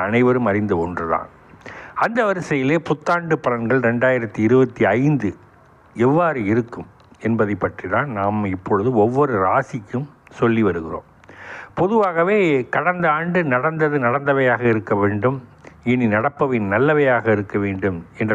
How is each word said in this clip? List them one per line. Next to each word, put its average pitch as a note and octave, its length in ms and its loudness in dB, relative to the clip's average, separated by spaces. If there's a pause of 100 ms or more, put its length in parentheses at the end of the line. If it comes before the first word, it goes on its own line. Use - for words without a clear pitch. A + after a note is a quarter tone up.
அனைவரும் A#2+ 460 2
அறிந்த G#2 240 0 (100)
ஒன்றுதான். E2+ 440 -4 (760)
அந்த A3+ 240 0
வரிசையிலே D#3 500 0 (100)
புத்தாண்டு E3 560 -2
பலன்கள் A#2+ 440 0
ரெண்டாயிரத்தி A#2+ 580 0
இருபத்தி A#2+ 380 4 (140)
ஐந்து C3 320 0 (760)
எவ்வாறு D3+ 340 2 (120)
இருக்கும் - 360 -4 (380)
என்பதை A2 380 0
பற்றி F#2+ 280 -8
தான் C3+ 160 -2 (120)
நாம் G#2 200 -2 (140)
இப்பொழுது G2+ 360 -2 (140)
ஒவ்வொரு C3 300 2 (100)
ராசிக்கும் B2 640 -2 (300)
சொல்லி A2+ 300 2
வருகிறோம். E2+ 380 -6 (720)
பொதுவாகவே F#3+ 580 2 (360)
கடந்த F3 320 0 (100)
ஆண்டு E3+ 240 -2 (120)
நடந்தது D3+ 520 0
நடந்தவையாக C3 680 0
இருக்க G#2+ 300 -2
வேண்டும், G#2 340 0 (560)
இனி B2+ 220 2
நடப்பவை B2 440 0 (140)
நல்லவையாக C3 540 2 (100)
இருக்க G2+ 280 -2
வேண்டும் F#2+ 340 -4 (240)
என்ற G#2+ 140 -2